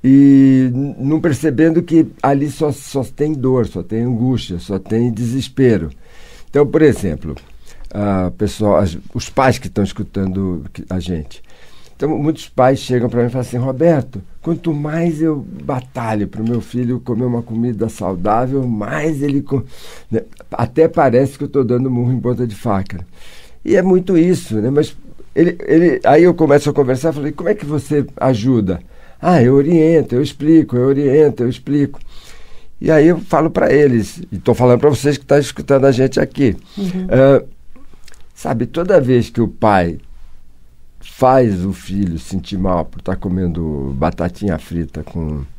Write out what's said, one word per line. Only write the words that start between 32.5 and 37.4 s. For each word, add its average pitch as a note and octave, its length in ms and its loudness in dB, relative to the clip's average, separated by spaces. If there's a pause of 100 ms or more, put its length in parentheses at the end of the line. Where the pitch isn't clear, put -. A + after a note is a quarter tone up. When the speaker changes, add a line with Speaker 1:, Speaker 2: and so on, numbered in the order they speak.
Speaker 1:
E - 100 0
aí D#3 160 6
eu F3 100 4
falo D#3+ 320 0
pra - 220 2
eles, B2+ 580 2
e G2 80 -8
tô A#2 160 0
falando B2 280 4
pra D3 80 6
vocês C#3 280 0
que - 80 -14
tá C#3+ 140 4
escutando C3+ 460 0
a C#3 80 6
gente C3 260 0
aqui. C3 380 0 (200)
Speaker 2:
Uhum. F#3 320 -6
Speaker 1:
Ah, C3+ 320 6 (960)